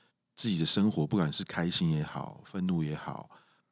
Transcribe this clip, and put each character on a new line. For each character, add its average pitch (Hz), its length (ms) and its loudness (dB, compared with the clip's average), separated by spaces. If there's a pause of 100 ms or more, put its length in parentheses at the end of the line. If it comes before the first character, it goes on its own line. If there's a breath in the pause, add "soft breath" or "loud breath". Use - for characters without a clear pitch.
(360 loud breath)
自 - 140 0
己 95 80 2
的 80 80 2
生 101 260 6
活， 78 140 0
不 90 100 0
管 82 160 2
是 78 120 -2
开 85 260 -2
心 85 220 2
也 78 120 0
好， - 420 -10
愤 92 220 -6
怒 85 160 0
也 76 120 -4
好， - 340 -10 (420 soft breath)